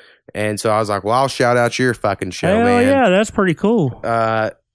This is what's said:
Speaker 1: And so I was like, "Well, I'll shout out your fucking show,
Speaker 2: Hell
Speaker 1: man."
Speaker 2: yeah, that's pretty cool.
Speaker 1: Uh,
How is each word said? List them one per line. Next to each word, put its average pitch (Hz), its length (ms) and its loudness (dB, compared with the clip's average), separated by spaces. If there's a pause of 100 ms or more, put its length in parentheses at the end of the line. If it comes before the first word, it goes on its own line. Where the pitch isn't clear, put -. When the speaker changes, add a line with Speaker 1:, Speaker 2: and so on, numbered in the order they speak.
(340)
Speaker 1:
And 104 260 -4
so 113 100 0
I 107 80 2
was 110 100 0
like, 101 160 -4
"Well, 110 100 0
I'll 131 140 2
shout 123 280 0
out 120 220 0
your 127 160 0
fucking 98 360 -4
show, - 180 -6
Speaker 2:
Hell 220 160 2
Speaker 1:
man." 240 220 2
Speaker 2:
yeah, 262 220 2
that's 196 220 2
pretty 185 240 0
cool. 185 500 0
Speaker 1:
Uh, 110 460 0 (240)